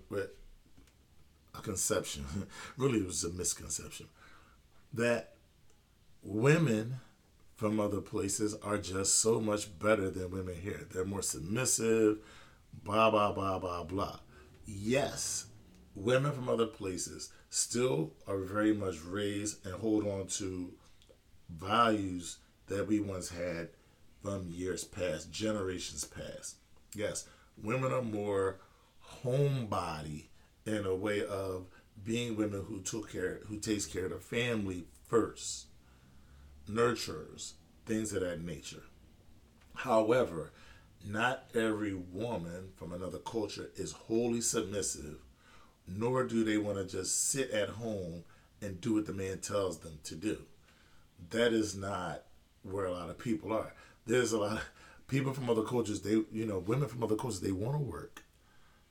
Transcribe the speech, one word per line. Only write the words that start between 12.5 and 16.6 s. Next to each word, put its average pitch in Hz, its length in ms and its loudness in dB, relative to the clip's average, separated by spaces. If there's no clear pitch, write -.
blah, 110 260 6
blah, 104 220 6
blah, 95 260 0
blah, 90 260 -2
blah. 92 360 -2
Yes, 110 800 -2
women 127 380 4
from 123 160 -4
other 117 180 4